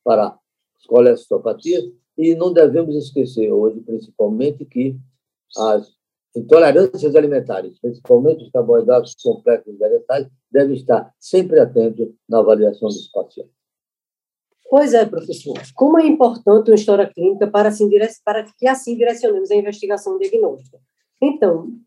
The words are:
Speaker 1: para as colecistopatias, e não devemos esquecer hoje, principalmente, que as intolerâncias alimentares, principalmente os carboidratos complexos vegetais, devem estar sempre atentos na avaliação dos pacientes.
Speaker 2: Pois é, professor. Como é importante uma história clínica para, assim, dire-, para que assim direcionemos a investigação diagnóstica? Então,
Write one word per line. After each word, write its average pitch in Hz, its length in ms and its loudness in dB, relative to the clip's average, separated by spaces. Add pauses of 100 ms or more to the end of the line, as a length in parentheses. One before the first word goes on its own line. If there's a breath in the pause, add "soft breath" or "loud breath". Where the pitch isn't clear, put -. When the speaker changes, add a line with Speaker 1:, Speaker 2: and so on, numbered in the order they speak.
Speaker 1:
para 107 240 0
as - 580 -20
colecistopatias, 117 1000 0 (320)
e 165 180 0
não 175 180 -4
devemos 156 440 2
esquecer 117 560 -4
hoje, 110 280 -2
principalmente, 120 840 -6
que 131 320 -6 (600)
as 110 320 -2 (460)
intolerâncias 151 800 2
alimentares, 127 680 -2
principalmente 123 640 0
os - 60 -20
carboidratos 117 720 0
complexos 113 540 -4
vegetais, 117 520 -4 (220)
devem 139 260 0
estar 123 420 -4
sempre 180 420 0
atentos 113 480 -2 (200)
na 113 100 0
avaliação 104 500 2
dos 101 200 -12
pacientes. - 440 -12 (1160)
Speaker 2:
Pois 269 240 4
é, 226 100 4
professor. 160 500 -10 (200)
Como 311 240 4
é 320 80 4
importante 226 640 2
uma 214 60 6
história 202 300 0
clínica 202 400 -2
para, 208 220 0
assim, 208 200 -2
dire-, 202 200 2 (160)
para 214 200 -4 (120)
que 240 120 -2
assim 262 280 -4
direcionemos 220 540 -2
a 208 60 0
investigação 202 600 -6
diagnóstica? 190 640 -4 (440)
Então, 196 460 -2 (180)